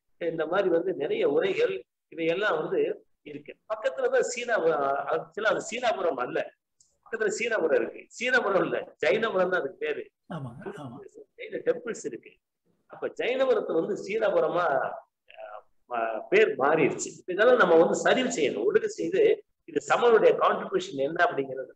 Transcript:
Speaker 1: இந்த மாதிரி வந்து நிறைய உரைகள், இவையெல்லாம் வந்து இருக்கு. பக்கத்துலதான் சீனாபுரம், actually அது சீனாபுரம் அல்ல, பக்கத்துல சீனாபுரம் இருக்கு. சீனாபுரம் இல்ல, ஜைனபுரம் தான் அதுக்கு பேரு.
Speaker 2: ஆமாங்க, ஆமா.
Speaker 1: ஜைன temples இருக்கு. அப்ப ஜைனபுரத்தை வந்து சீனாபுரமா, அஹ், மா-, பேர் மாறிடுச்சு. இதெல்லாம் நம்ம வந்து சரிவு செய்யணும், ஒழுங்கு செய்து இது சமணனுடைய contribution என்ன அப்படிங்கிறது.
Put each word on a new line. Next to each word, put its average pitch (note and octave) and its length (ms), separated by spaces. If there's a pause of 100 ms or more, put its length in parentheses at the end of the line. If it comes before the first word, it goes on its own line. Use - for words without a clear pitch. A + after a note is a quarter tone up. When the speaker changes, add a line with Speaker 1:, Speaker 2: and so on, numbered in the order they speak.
(180)
Speaker 1:
இந்த D#3 280
மாதிரி F#3 220
வந்து E3+ 260
நிறைய E3+ 340
உரைகள், E3 460 (340)
இவையெல்லாம் E3+ 480
வந்து D#3+ 240 (420)
இருக்கு. - 340 (100)
பக்கத்துலதான் B3 640
சீனாபுரம், F3+ 540 (240)
actually D#3+ 380
அது F3+ 160
சீனாபுரம் G3 560
அல்ல, B2 220 (580)
பக்கத்துல A3 300
சீனாபுரம் G3+ 540
இருக்கு. - 280
சீனாபுரம் G#3+ 540
இல்ல, B2 340 (100)
ஜைனபுரம் F#3 440
தான் F3+ 100
அதுக்கு - 180
பேரு. D3 240 (260)
Speaker 2:
ஆமாங்க, C#3+ 340 (140)
ஆமா. B2 200 (400)
Speaker 1:
ஜைன - 280
temples - 400
இருக்கு. A#2+ 280 (540)
அப்ப - 220
ஜைனபுரத்தை A#3+ 640
வந்து F#3+ 200
சீனாபுரமா, F3 720 (640)
அஹ், G#2+ 300 (280)
மா-, A2+ 400
பேர் G#3 300
மாறிடுச்சு. C#3 520 (160)
இதெல்லாம் A3 300
நம்ம F3 200
வந்து F#3 180
சரிவு A3 340
செய்யணும், A2 360
ஒழுங்கு G#3+ 240
செய்து E3+ 340 (420)
இது D3 240
சமணனுடைய F#3 500
contribution F#3 580
என்ன D#3+ 280
அப்படிங்கிறது. C3+ 520